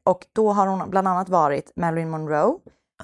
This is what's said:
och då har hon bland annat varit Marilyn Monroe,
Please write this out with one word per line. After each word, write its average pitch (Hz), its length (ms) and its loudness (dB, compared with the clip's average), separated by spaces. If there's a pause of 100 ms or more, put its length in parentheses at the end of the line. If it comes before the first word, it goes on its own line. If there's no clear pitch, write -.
och 180 280 0
då 214 200 2
har 202 140 2
hon 190 240 -4
bland 190 180 0
annat 185 200 -2
varit 151 480 0
Marilyn 165 340 -4
Monroe, 156 440 0 (500)